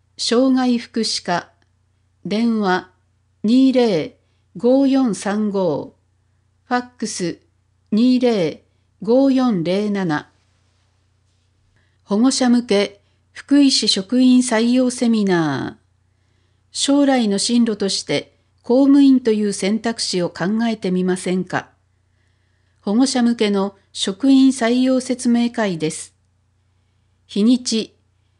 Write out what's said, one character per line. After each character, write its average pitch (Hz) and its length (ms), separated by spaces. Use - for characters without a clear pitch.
障 262 360
害 254 240
福 - 220
祉 - 240
課、 - 260
電 220 340
話、 190 300
二 254 280
零 220 440
五 262 300
四 262 280
三 208 360
五、 185 440
フ - 100
ァ 247 40
ッ 247 40
ク 226 80
ス、 185 340
二 247 260
零 220 440
五 262 280
四 247 320
零 196 280
七。 185 400
保 202 160
護 254 120
者 254 200
向 240 140
け、 202 360
福 - 240
祉 285 140
士 226 180
職 214 320
員 254 200
採 233 340
用 254 160
セ 247 180
ミ 220 160
ナ 151 560
ー。 - 40
将 285 360
来 254 220
の 196 100
進 240 260
路 220 120
と 196 120
し - 140
て、 - 340
公 262 240
務 277 160
員 262 180
と 247 100
い 214 140
う 202 80
選 196 260
択 233 240
肢 185 200
を 170 60
考 208 380
え 226 100
て 190 140
み 185 140
ま 180 120
せ 185 180
ん 185 100
か？ - 260
保 202 140
護 254 120
者 254 160
向 233 140
け 214 140
の 196 260
職 - 380
員 269 180
採 247 340
用 262 180
説 247 280
明 233 220
会 208 280
で 156 120
す。 - 240
日 - 160
に 247 200
ち、 - 340